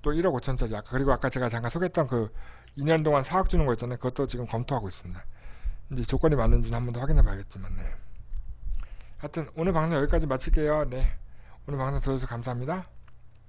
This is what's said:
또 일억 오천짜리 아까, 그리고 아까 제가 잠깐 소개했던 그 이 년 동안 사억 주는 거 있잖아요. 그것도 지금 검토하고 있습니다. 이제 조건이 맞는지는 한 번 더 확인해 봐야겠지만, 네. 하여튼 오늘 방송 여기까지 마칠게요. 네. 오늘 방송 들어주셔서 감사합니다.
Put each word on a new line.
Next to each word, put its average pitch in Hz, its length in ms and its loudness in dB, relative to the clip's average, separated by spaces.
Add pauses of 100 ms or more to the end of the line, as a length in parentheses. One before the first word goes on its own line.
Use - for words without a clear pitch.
또 147 100 2
일억 165 220 2
오천짜리 123 420 -2
아까, 104 140 -12
그리고 135 220 2
아까 123 180 2
제가 127 180 -2
잠깐 117 220 -4
소개했던 170 360 0
그 117 240 -2 (460)
이 139 80 -6
년 160 200 2
동안 147 180 4
사억 185 260 0
주는 170 160 4
거 127 80 2
있잖아요. 120 240 -4
그것도 127 300 -2
지금 123 200 -6
검토하고 117 420 -2
있습니다. 87 360 -10 (680)
이제 127 100 -2
조건이 131 320 2
맞는지는 113 420 4
한 123 80 -2
번 120 80 -4
더 120 80 -6
확인해 - 220 8
봐야겠지만, 98 540 2
네. 92 80 -2 (1300)
하여튼 151 400 -6
오늘 170 160 0
방송 165 280 2
여기까지 143 260 4
마칠게요. 147 640 2
네. 127 260 2 (500)
오늘 143 120 -4
방송 131 220 0
들어주셔서 131 280 0
감사합니다. 123 580 -4 (640)